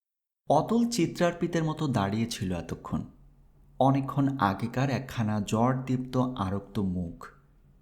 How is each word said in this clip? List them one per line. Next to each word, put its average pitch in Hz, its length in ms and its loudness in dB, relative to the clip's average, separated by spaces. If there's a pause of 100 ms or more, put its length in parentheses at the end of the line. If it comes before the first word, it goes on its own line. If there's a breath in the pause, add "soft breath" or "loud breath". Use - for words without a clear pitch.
(500)
অতুল 220 400 4
চিত্রার্পিতের 170 720 0
মতো 156 240 -2
দাঁড়িয়ে 110 380 2
ছিল 92 300 -4
এতক্ষণ। - 480 -6 (760)
অনেকক্ষণ 135 580 2
আগেকার 113 520 0
একখানা 107 500 -2
জ্বরদীপ্ত 127 760 0
আরক্ত 101 640 -2
মুখ, 90 480 -4 (540)